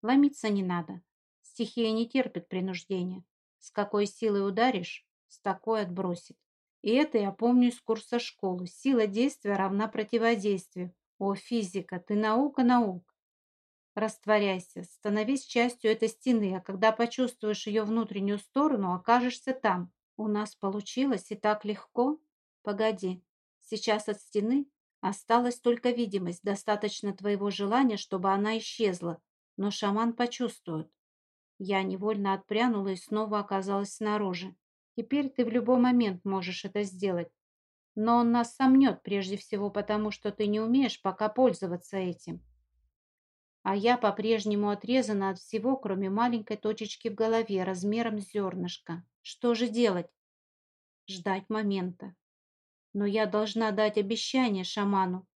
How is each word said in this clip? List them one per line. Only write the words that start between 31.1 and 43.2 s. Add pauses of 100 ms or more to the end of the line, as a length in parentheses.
Я
невольно
отпрянула
и
снова
оказалась
снаружи. (400)
«Теперь
ты
в
любой
момент
можешь
это
сделать, (600)
но
он
нас
сомнёт
прежде
всего
потому,
что
ты
не
умеешь
пока
пользоваться
этим». (1200)